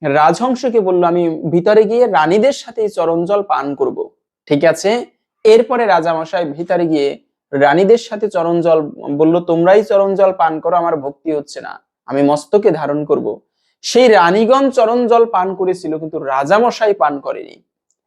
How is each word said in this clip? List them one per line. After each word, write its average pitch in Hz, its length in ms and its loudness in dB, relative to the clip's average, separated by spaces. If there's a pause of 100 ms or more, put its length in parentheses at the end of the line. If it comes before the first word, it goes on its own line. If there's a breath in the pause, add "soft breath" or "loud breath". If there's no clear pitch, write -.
রাজহংসকে 214 760 0
বলল, 185 240 0
"আমি 175 200 0 (260)
ভিতরে 202 340 2
গিয়ে 233 280 0
রানীদের 185 400 2
সাথে 233 300 -10
এই 214 80 -2
চরণ 170 360 -2
জল 202 160 0
পান 139 340 -4
করব।" 127 220 -4 (480)
ঠিক 143 200 0
আছে, 190 400 0 (420)
এরপরে 233 380 4
রাজামশাই 170 600 -2
ভিতরে 170 420 -2
গিয়ে 143 320 -2 (320)
রানীদের 156 460 4
সাথে 214 320 -8
চরণ 170 320 -2
জল 160 180 2 (320)
বলল, 160 280 2
"তোমরাই 175 440 2
চরণ 196 320 0
জল 190 180 2
পান 160 260 -2
করো, 170 160 -2
আমার 170 220 -2
ভক্তি 143 340 -8
হচ্ছে 143 300 -8
না, - 120 -16 (320)
আমি 139 180 -2
মস্তকে 160 480 2
ধারণ 151 340 -4
করব।" 131 340 -4 (420)
সেই 247 260 2
রানীগণ 220 600 4
চরণ 240 380 0
জল 233 180 4
পান 190 300 -2
করেছিল, 180 420 -4
কিন্তু 156 220 -10
রাজামশাই 156 760 0
পান 147 260 -2
করেনি, 123 360 -12 (520)